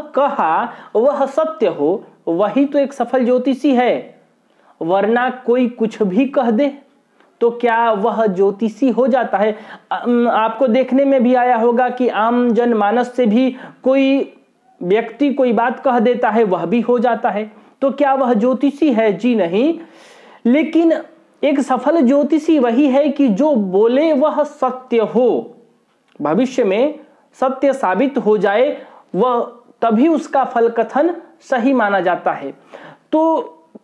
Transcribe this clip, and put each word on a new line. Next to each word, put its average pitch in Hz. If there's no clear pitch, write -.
कहा 226
वह 277
सत्य 311
हो, 156
वही 202
तो 285
एक 277
सफल 247
ज्योतिषी 254
है। 233
वरना 208
कोई 240
कुछ 220
भी 208
कह 247
दे 277
तो 233
क्या 233
वह 214
ज्योतिषी 202
हो 240
जाता 233
है? 214
अम, 240
आपको 220
देखने 262
में 269
भी 247
आया 247
होगा 240
कि 247
आम 240
जनमानस 226
से 247
भी 240
कोई 269
व्यक्ति 220
कोई 254
बात 233
कह 247
देता 240
है, 226
वह 175
भी 233
हो 240
जाता 233
है। 214
तो 269
क्या 269
वह 262
ज्योतिषी 262
है? 220
जी 240
नहीं। 220
लेकिन 320
एक 285
सफल 277
ज्योतिषी 294
वही 247
है 285
कि 277
जो 277
बोले 233
वह 294
सत्य 247
हो, 185
भविष्य 196
में 226
सत्य 262
साबित 254
हो 214
जाए, 220
वह 233
तभी 233
उसका 277
फल 233
कथन 262
सही 262
माना 202
जाता 175
है। 139
तो 320